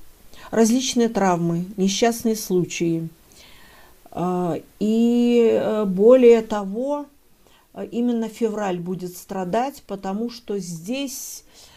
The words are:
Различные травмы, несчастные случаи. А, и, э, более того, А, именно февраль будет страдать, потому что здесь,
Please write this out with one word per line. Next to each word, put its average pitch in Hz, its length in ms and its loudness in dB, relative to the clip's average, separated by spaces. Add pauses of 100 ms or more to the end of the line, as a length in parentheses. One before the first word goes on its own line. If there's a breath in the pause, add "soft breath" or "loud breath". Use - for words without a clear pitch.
(520 loud breath)
Различные 233 560 2
травмы, 180 580 0 (120)
несчастные 220 580 0
случаи. 170 720 -2 (1040 loud breath)
А, 180 480 -4 (220)
и, 233 680 2
э, 214 360 0
более 226 560 8
того, 226 640 -6 (680 soft breath)
А, - 120 -14
именно 233 440 -2
февраль 208 500 -4
будет 175 360 -8
страдать, 202 720 -6
потому 202 420 -6
что 214 300 -10
здесь, 190 840 -10 (320 loud breath)